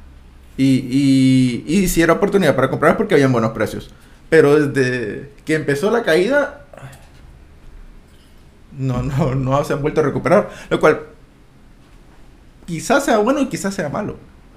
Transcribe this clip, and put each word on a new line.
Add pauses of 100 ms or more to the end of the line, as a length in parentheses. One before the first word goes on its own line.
(580)
y,
y,
y
si
era
oportunidad
para
comprar
es
porque
habían
buenos
precios. (400)
Pero
desde (140)
que
empezó
la
caída, (2000)
no,
no,
no
se
han
vuelto
a
recuperar. (200)
Lo
cual (1700)
quizás
sea
bueno
y
quizás
sea
malo. (420)